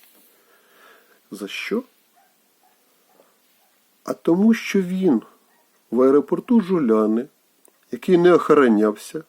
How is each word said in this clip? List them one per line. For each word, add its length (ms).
За 160
що? 360
А 100
тому, 400
що 280
він 400
в 100
аеропорту 600
Жуляни, 680
який 260
не 160
охоронявся, 960